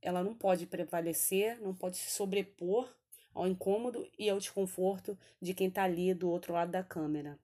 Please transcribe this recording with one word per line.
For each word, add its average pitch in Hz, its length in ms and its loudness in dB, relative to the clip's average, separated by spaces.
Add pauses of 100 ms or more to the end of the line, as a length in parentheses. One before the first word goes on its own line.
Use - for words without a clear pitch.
ela 180 200 0
não 214 120 -2
pode 180 320 2
prevalecer, 180 920 0
não 196 140 -4
pode 185 240 -4
se - 140 -6
sobrepor 196 760 0 (460)
ao 180 140 0
incômodo 214 560 0 (140)
e 208 140 2
ao 196 80 2
desconforto 190 760 -2 (240)
de 180 140 -4
quem 185 160 2
tá 190 140 0
ali 180 280 2
do 180 160 0
outro 175 260 0
lado 170 180 2
da 185 100 0
câmera. 151 640 -4